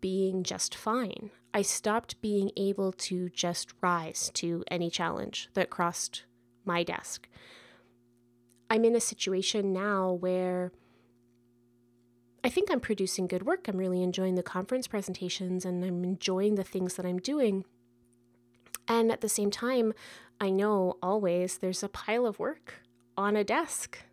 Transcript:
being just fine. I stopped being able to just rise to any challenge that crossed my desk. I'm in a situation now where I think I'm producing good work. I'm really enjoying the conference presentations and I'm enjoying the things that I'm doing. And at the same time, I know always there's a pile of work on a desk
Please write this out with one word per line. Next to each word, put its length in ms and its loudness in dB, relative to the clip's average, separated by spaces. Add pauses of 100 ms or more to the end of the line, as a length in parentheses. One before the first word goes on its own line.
being 400 0
just 320 -4
fine. 560 -2 (240)
I 80 2
stopped 600 0
being 360 2
able 340 0
to 380 -4
just 420 -4 (100)
rise 520 0
to 380 -2
any 180 0
challenge 640 -4
that 160 0
crossed 540 -2 (420)
my 160 0
desk. 480 -6 (1400)
I'm 160 4
in 120 6
a 40 6
situation 720 0
now 400 0
where 600 0 (1700)
I 60 4
think 220 2
I'm 80 2
producing 480 -2
good 160 -2
work. 240 0
I'm 100 -2
really 240 0
enjoying 320 0
the 80 0
conference 460 -4
presentations 760 -4
and 220 -2
I'm 180 -2
enjoying 520 2
the 80 0
things 320 -4
that 100 -6
I'm 140 -2
doing. 440 0 (1200)
And 240 6
at 100 0
the 80 0
same 220 2
time, 420 2 (480)
I 80 2
know 540 4
always 560 2
there's 240 -2
a 60 -4
pile 360 0
of 140 -2
work 420 -6 (340)
on 200 4
a 80 4
desk 560 -2 (140)